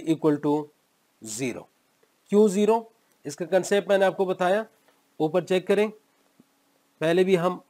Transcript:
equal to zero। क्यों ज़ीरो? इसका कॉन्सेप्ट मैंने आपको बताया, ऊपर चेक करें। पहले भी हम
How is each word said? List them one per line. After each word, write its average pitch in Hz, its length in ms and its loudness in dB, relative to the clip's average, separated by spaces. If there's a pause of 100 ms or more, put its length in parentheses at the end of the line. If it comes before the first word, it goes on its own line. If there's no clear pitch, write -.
equal 156 320 0
to 147 160 0 (680)
zero। 110 420 -8 (680)
क्यों 208 180 6
ज़ीरो? 208 260 2 (500)
इसका 147 200 -10
कॉन्सेप्ट 185 440 0
मैंने 196 160 4
आपको 190 200 -2
बताया, 185 400 -2 (540)
ऊपर 160 240 0
चेक 185 240 -2
करें। 208 220 2 (1120)
पहले 170 220 2
भी 190 120 2
हम 180 340 -2